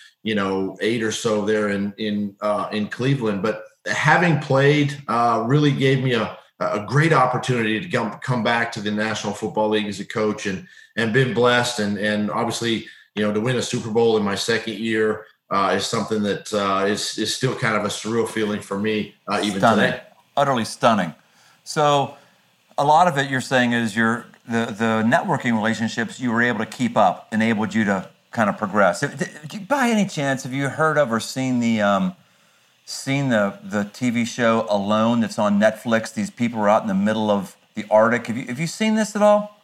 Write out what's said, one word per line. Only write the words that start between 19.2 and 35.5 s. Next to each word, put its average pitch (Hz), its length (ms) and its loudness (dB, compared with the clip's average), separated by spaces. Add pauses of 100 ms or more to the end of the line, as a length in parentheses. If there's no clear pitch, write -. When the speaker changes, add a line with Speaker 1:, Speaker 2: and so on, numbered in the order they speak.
Speaker 1:
uh, 101 160 -2
even 98 160 -2
Speaker 2:
Stunning. 120 320 4
Speaker 1:
today. - 120 -10 (320)
Speaker 2:
Utterly 135 300 0
stunning. 101 480 0 (500)
So 143 520 0 (640)
a 143 60 0
lot 156 240 6
of 151 100 0
it 139 120 0
you're 131 120 0
saying 123 320 2
is 113 220 -2
your, 113 300 0 (220)
the, 117 180 0
the 113 400 0
networking 135 500 2
relationships 110 640 -2
you 123 120 -2
were 113 100 2
able 120 180 2
to 110 60 -4
keep 117 300 -4
up 98 360 2
enabled 107 420 0
you 110 100 2
to 98 260 0 (220)
kind 107 180 0
of 95 80 -4
progress. 98 460 2
If, 143 140 -6
d-, - 80 -4 (220)
d-, 208 120 -12
by 247 300 0
any 214 180 2
chance, 139 360 -2
have 127 100 -8
you 139 160 -2
heard 156 280 0
of 139 140 2
or 110 80 2
seen 127 400 -2
the, 117 220 2
um, 98 340 2 (720)
seen 139 420 -2
the, 104 340 2
the 101 220 -2
T 120 260 -2
V 113 140 0
show 113 440 2
Alone 107 520 2
that's 104 180 -2
on 104 200 4